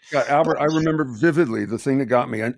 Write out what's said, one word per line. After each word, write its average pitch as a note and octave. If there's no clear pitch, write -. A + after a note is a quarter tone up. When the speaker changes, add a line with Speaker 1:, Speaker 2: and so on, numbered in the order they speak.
Speaker 1:
Yeah, C#3
Albert, D#3
Speaker 2:
But -
Speaker 1:
I D3
remember D#3
vividly B2+
the G#2
thing C3+
that C#3
got B2
me. A2
And A2+